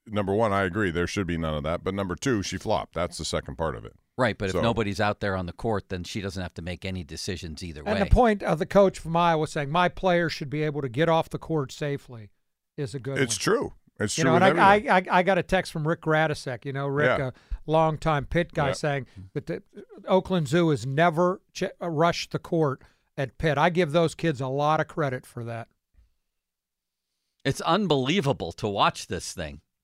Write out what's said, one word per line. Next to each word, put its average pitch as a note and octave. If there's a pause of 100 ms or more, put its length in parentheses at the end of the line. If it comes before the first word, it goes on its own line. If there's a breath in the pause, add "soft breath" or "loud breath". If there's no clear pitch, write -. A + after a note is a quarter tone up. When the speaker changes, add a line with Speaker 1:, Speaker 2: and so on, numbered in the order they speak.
Speaker 1:
number G2+
one, A2
I G2
agree. F#2
There F2
should G2+
be E2+
none D#2+
of D2
that. E2
But F#2+
number G2
two, A2
she F#2+
flopped. F#2+
That's E2+
the D#2+
second D2
part D2+
of A1
it. - (240)
Speaker 2:
Right, A#2
but G#2
if F#2+
Speaker 1:
So F2
Speaker 2:
nobody's G#2
out G#2
there G2+
on F#2
the F2
court, G#2+
then F2+
she -
doesn't F#2+
have F2
to -
make F2
any F#2
decisions -
either A2+
Speaker 3:
And G3+
Speaker 2:
way. F#3+
Speaker 3:
the -
point G#3+
of E3+
the F3+
coach F#3+
from D#3+
Iowa E3
saying, C#3+
"My F3
players F3
should D3+
be D3+
able D3
to C#3
get C#3+
off D#3+
the D3+
court D3
safely," C3 (480)
is C#3
a C3+
good C3+
Speaker 1:
It's C3+
Speaker 3:
one. -
Speaker 1:
true. - (260)
It's G#2+
Speaker 3:
You D#3+
Speaker 1:
true -
Speaker 3:
know, D#3+
Speaker 1:
with F3
Speaker 3:
and F#3+
I, G3+
Speaker 1:
everything. A3
Speaker 3:
I, G3 (200)
I, F3+
I F#3
got F#3
a D#3+
text -
from D#3
Rick D#3
Radisek, D#3
you C#3
know, C#3
Rick, C#3
Speaker 1:
Yeah. C3
Speaker 3:
a B2 (320 soft breath)
longtime D#3
Pitt E3+
guy, D3
Speaker 1:
Yeah. C3+
Speaker 3:
saying C#3 (260 loud breath)
that -
the E3+ (440)
Oakland F#3
Zoo E3
has B2
never E3+ (100)
ch-, - (180)
uh, F3
rushed E3
the E3+
court D#3 (340 soft breath)
at C3+
Pitt. D3
I D#3+
give E3+
those E3
kids D#3+
a C3+
lot D3
of -
credit C3+
for -
that. A2+ (1800)
Speaker 2:
It's C3+
unbelievable D3
to -
watch A2+
this -
thing D2+ (220)